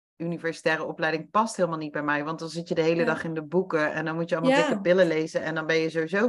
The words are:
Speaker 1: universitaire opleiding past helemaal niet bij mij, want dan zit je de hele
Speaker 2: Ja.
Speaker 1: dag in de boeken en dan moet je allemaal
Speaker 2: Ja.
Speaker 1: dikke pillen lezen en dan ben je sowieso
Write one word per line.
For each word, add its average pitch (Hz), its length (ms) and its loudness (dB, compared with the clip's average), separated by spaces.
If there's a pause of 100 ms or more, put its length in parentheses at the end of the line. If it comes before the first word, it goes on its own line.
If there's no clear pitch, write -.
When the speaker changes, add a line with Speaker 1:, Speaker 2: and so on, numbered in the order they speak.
(160)
Speaker 1:
universitaire 160 680 -2
opleiding 160 460 -4
past 220 260 0
helemaal 165 220 0
niet 151 140 -6
bij 151 120 -4
mij, 147 200 0
want 160 160 -6
dan 160 100 -8
zit 170 180 -8
je 170 80 -2
de 165 60 2
hele 165 180 4
Speaker 2:
Ja. 170 60 4
Speaker 1:
dag 160 180 0
in 165 100 -4
de 160 100 -4
boeken 156 500 0
en 156 120 -4
dan 160 100 -4
moet 170 140 -4
je 180 60 0
allemaal 254 220 4
Speaker 2:
Ja. 302 100 4
Speaker 1:
dikke 220 140 -2
pillen 180 260 6
lezen 160 360 -2
en 160 120 -4
dan 160 100 -4
ben 160 100 2
je 160 140 2
sowieso 165 400 0